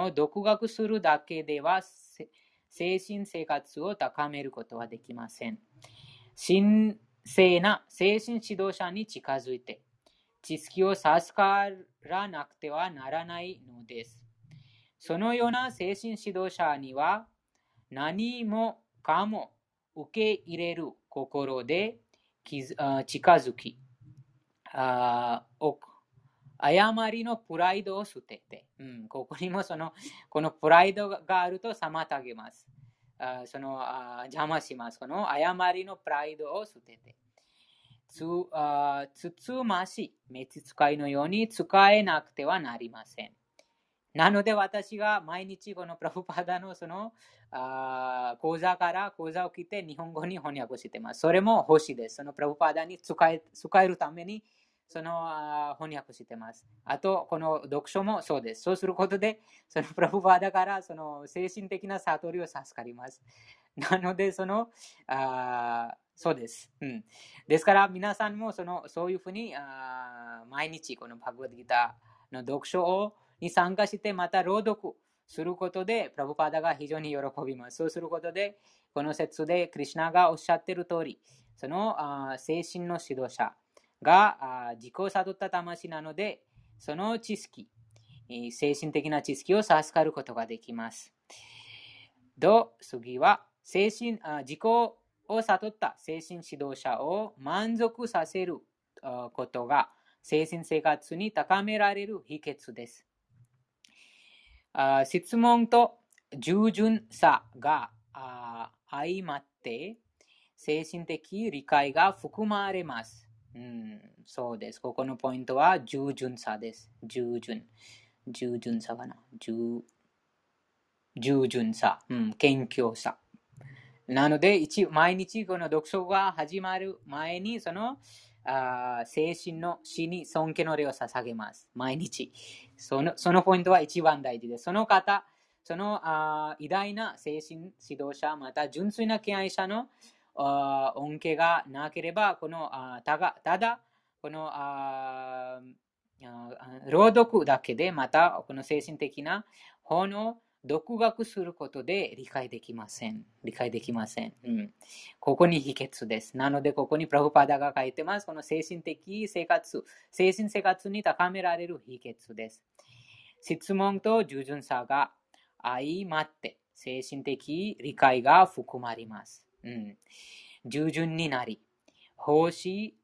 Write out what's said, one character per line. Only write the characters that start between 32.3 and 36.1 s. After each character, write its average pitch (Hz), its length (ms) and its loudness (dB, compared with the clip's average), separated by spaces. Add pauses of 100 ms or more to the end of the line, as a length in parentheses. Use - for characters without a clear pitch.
ま 110 160 -18
す。 - 160 -20 (520)
あ、 127 280 -8
そ 139 120 -14
の、 135 220 -8
あ、 123 440 -8
邪 151 220 -4
魔 156 140 -2
し - 140 -10
ま 123 160 -10
す。 - 80 -18
こ 127 80 -14
の 175 240 -4
誤 180 420 2
り 185 120 -6
の 190 120 -14
プ - 140 -10